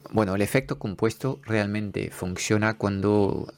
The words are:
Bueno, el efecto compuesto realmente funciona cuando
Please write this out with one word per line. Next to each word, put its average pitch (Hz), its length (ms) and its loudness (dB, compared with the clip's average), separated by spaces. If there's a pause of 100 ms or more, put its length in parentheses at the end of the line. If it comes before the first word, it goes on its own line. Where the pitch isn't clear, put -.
(120)
Bueno, 98 240 2
el 101 60 2
efecto 131 380 0
compuesto 113 640 -2
realmente 104 680 -2
funciona 107 640 0
cuando 101 800 2